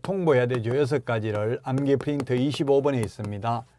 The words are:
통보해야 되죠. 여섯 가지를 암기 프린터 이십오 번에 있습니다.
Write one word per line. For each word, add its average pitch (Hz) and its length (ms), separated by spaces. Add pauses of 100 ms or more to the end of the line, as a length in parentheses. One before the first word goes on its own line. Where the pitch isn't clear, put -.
통보해야 160 440
되죠. 123 320
여섯 143 260
가지를 110 600
암기 139 340
프린터 139 380
이십오 139 460
번에 135 200
있습니다. 104 640 (140)